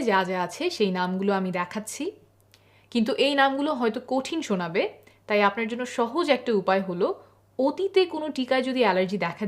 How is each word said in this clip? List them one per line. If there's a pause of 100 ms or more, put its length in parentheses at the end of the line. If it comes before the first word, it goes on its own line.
যা
যা (100)
আছে (120)
সেই
নামগুলো
আমি (100)
দেখাচ্ছি, (880)
কিন্তু (140)
এই
নামগুলো (100)
হয়তো (120)
কঠিন
শোনাবে, (460)
তাই
আপনার
জন্য (140)
সহজ (100)
একটা
উপায়
হলো (520)
অতীতে (140)
কোনো (100)
টিকায়
যদি
অ্যালার্জি
দেখা